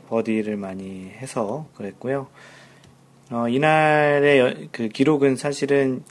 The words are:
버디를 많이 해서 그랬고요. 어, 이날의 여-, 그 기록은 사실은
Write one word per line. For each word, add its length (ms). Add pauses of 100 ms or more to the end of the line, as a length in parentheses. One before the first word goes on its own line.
버디를 480
많이 540
해서 640
그랬고요. 520 (1040)
어, 180
이날의 920
여-, 320
그 160
기록은 480
사실은 760